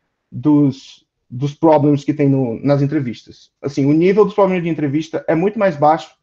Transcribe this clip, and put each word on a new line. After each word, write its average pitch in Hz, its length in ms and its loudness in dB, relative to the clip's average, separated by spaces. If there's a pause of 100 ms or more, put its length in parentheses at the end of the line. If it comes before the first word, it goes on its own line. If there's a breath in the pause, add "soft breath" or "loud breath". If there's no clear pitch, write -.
(300)
dos, 143 760 -2 (240)
dos 143 260 -8
problemas 147 500 2
que 147 80 -2
tem 143 160 0
no, 131 340 -2
nas 139 200 0
entrevistas. 139 680 -6 (100)
Assim, 139 260 -4
o 143 60 2
nível 185 320 4
dos 190 100 -4
problemas 185 280 0
de 170 60 -4
entrevista 151 580 -4
é 160 80 0
muito 196 240 -2
mais 196 180 0
baixo 151 460 0